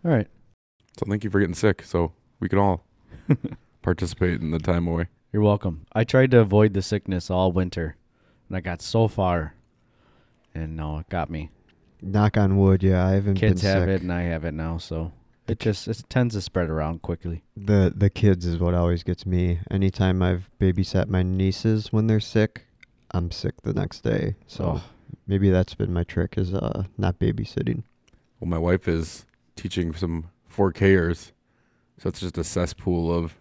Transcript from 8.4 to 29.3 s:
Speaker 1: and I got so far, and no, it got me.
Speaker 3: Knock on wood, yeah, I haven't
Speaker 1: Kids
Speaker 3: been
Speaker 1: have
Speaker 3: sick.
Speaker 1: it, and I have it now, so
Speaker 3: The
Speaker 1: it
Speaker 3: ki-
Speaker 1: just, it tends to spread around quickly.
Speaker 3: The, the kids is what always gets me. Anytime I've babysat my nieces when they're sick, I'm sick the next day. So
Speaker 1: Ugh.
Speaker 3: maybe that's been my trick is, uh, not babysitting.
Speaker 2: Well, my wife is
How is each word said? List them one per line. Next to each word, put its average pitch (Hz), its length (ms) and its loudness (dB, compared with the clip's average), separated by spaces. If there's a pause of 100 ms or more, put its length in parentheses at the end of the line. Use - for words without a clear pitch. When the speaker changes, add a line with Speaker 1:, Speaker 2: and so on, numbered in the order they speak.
Speaker 1:
and 92 80 -8
I 90 60 -6
got 87 180 -8
so 113 280 2
far, 87 440 -2 (1000)
and 80 200 -8
no, 76 260 -8
it - 100 -14
got 85 180 -4
me. 78 220 -10 (500)
Speaker 3:
Knock 104 380 2
on 98 180 4
wood, 95 260 6
yeah, 92 240 2
I 95 40 2
haven't 98 240 2
Speaker 1:
Kids 92 260 2
Speaker 3:
been 95 100 0
Speaker 1:
have 95 120 2
Speaker 3:
sick. 95 80 0
Speaker 1:
it, 95 100 0
and 90 100 -6
I 87 120 -2
have 82 240 -4
it 76 80 -6
now, 80 240 -6
so 82 340 -8 (320)
Speaker 3:
The - 80 -6
Speaker 1:
it 107 60 -6
Speaker 3:
ki- - 60 -10
Speaker 1:
just, 107 220 -2
it - 220 -6
tends 123 260 0
to 101 60 -2
spread 87 300 -2
around 80 320 -4
quickly. 85 400 -8 (160)
Speaker 3:
The, 98 360 4
the 98 140 4
kids 92 380 2
is 85 120 0
what 87 140 2
always 87 300 2
gets - 240 -6
me. 90 340 0 (100)
Anytime 95 520 2
I've 90 260 0 (100)
babysat 95 500 2
my 92 140 2
nieces 95 680 0
when 110 140 2
they're 110 140 2
sick, - 440 -2 (460)
I'm 85 200 -2
sick - 300 -8
the - 140 -4
next - 260 -6
day. - 340 -2 (120)
So - 180 -10 (120)
Speaker 1:
Ugh. - 40 -6 (460)
Speaker 3:
maybe 98 240 2
that's 92 240 2
been 95 180 -4
my 87 120 -2
trick - 340 -4
is, 95 160 -2
uh, - 300 -4 (120)
not 95 220 -2
babysitting. 107 640 -4 (580)
Speaker 2:
Well, 85 80 -6
my 85 100 -2
wife 87 300 0
is 82 380 -4 (300)